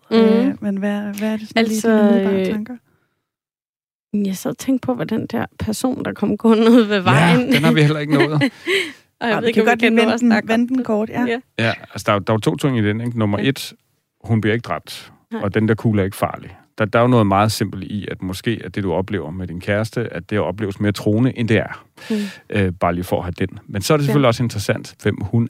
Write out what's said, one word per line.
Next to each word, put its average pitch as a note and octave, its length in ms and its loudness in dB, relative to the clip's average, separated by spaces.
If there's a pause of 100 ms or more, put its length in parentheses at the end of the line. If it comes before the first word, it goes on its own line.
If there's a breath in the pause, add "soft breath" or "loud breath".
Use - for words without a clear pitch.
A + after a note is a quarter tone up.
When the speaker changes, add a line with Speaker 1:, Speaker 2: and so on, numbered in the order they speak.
(100)
Speaker 1:
Mm. A3 60 2
Speaker 2:
Øh, A3+ 440 4
men G3+ 160 -4
hvad, G3+ 240 -4 (180)
hvad G#3+ 140 -2
er A3 40 -4
det G#3+ 120 -10
sådan A3+ 160 0
lige A3 100 -2
Speaker 1:
Altså, A3 140 -2
Speaker 2:
dine G#3+ 220 6
umiddelbare G3 300 2
Speaker 1:
øh, F#3 60 0
Speaker 2:
tanker? G#3+ 300 -4 (1500)
Speaker 1:
jeg F#3+ 100 -4
sad - 140 -6
og - 80 -8
tænkte - 280 -2
på, B3+ 80 0
hvad - 120 -6
den A3 200 -4
der - 200 -6 (120)
person, - 460 -4
der G#3 80 -6
kom G#3 240 -2
gående A3+ 340 4
ud A#3+ 120 8
ved G#3 180 0
vejen. E3+ 480 4
Speaker 3:
Ja, - 80 4
den - 80 2
har - 80 4
vi D#3 80 4
heller D3+ 200 4
ikke D3+ 140 -2
nået. D#3 180 4 (500 loud breath)
Speaker 1:
<laughs> - 380 -14
Og A#3+ 80 -4
jeg - 20 0
Speaker 2:
Ej, G#3 40 2
Speaker 1:
ved D#3+ 60 -2
Speaker 2:
vi A#3 60 -2
Speaker 1:
ikke, A3+ 100 0
Speaker 2:
kan A3 60 4
Speaker 1:
om A3 40 4
vi A#3+ 40 4
Speaker 2:
godt A#3+ 100 2
Speaker 1:
kan A#3+ 120 2
Speaker 2:
lige A3+ 40 4
Speaker 1:
nå A#3 60 4
Speaker 2:
vende A3+ 120 2
Speaker 1:
at A#3 60 -2
Speaker 2:
den, A#3+ 100 4
Speaker 1:
snakke G#3 160 2
om - 20 -14
Speaker 2:
vende A#3 200 2
den C4 100 -2
Speaker 1:
det. A#3+ 80 -2
Speaker 2:
kort, A3 220 0
ja. - 200 -4
Speaker 1:
Ja. A#3 120 -4 (180)
Speaker 3:
Ja, A2+ 140 0 (200)
altså, G#2 140 -10
der A2 60 2
er, G2+ 60 2
der G2 140 -2
er - 20 4
jo G#2+ 60 0
to D3+ 160 0
ting C3+ 220 0
i G#2+ 40 0
den, G#2 180 0
ikke? A#2+ 180 -6
Nummer G2+ 220 0
Speaker 1:
Ja. A2+ 80 0
Speaker 3:
et, - 240 -4 (520)
hun A2 160 0
bliver G#2+ 140 0
ikke A#2+ 80 -4
dræbt, - 500 -12 (200)
Speaker 1:
Nej. A3+ 100 -8
Speaker 3:
og F#2+ 120 -4
den A2 140 2
der A2+ 60 4
kugle G#2 260 0
er F#2 40 0
ikke G2 120 -8
farlig. - 400 -6 (220)
Der, A2 60 0
der G#2+ 140 0
er A#2 40 4
jo B2 60 4
noget A#2 180 4
meget G2+ 260 2
simpelt F#2+ 320 -4
i, G#2 260 -8
at - 120 -10
måske F#2+ 420 -4
at F2+ 100 -12
det, G#2 100 -4
du F2+ 80 0
oplever F2 380 -4
med F#2 160 -8
din E2+ 140 -10
kæreste, G#2+ 540 -4
at - 160 -10
det G#2+ 80 -2
opleves F#2+ 420 -4
mere G#2 120 2
truende, A2+ 460 0
end A2+ 100 -2
det A2 80 4
er. - 300 -4 (240 loud breath)
Speaker 1:
Mm. A3 60 -2 (340 loud breath)
Speaker 3:
Øh, F#2+ 220 0
bare F2 220 -2
lige F2+ 100 -4
for - 140 -2
at D#2+ 60 -6
have F#2+ 220 -4
den. - 200 -10
Men G2 160 -8
så - 100 2
er D#3 40 4
det D3 60 2
Speaker 1:
Ja. C#3+ 40 0
Speaker 3:
selvfølgelig C#3 220 4
også A#2 140 0
interessant, G#2 600 -4
hvem G#2 180 0
hun A#2 300 0